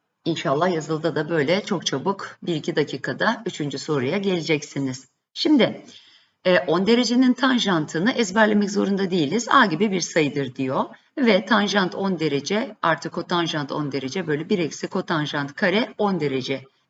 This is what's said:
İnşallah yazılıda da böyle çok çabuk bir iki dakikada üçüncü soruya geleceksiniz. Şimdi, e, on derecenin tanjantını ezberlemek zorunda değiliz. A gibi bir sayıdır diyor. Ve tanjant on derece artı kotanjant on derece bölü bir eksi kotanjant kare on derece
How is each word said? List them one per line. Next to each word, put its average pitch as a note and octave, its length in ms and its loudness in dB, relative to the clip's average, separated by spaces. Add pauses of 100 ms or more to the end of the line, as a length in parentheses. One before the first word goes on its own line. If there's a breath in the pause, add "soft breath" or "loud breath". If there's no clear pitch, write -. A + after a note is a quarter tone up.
(240)
İnşallah E3 480 0
yazılıda D#3 420 -2
da D#3 140 -2
böyle E3 360 0
çok F#3 220 -4
çabuk D#3 560 -4
bir F3 120 -2
iki D#3 220 -4
dakikada D3 720 -2
üçüncü C#3+ 320 -6
soruya C#3+ 400 -2
geleceksiniz. D3+ 880 -2 (260)
Şimdi, - 520 2 (580 loud breath)
e, F3+ 140 6
on F3 280 0
derecenin B3 480 4
tanjantını G3 800 2
ezberlemek G#3 580 2
zorunda G3 400 0
değiliz. F3 400 0
A B3 160 6
gibi F#3+ 240 0
bir F#3+ 100 -2
sayıdır C#3 540 -2
diyor. C3+ 300 -2 (340 loud breath)
Ve A3+ 280 4
tanjant G3+ 480 2
on F#3+ 260 -2
derece D#3 600 -2
artı D#3+ 280 0
kotanjant E3+ 640 -4
on D3 200 -4
derece C#3 340 -6
bölü D#3 220 -4
bir G#3+ 100 2
eksi E3+ 280 -4
kotanjant D3 680 -4
kare G3+ 440 0
on G3 220 0
derece C3+ 440 -4 (260)